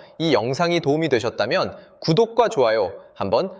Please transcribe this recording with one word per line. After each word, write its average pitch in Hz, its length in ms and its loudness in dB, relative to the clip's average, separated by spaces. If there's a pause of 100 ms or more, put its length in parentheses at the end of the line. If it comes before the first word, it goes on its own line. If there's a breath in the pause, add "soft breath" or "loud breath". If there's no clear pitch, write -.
(180 loud breath)
이 160 160 2
영상이 147 460 0
도움이 156 280 0
되셨다면 117 680 -2 (240 loud breath)
구독과 226 500 2
좋아요 110 420 0 (220 loud breath)
한번 117 460 -2